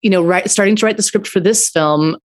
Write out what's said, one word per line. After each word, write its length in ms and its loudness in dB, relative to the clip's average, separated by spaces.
you 80 0
know, 120 2
write-, 280 0
starting 260 2
to 100 0
write 100 0
the 60 -4
script 240 -2
for 140 -2
this 300 0
film, 540 0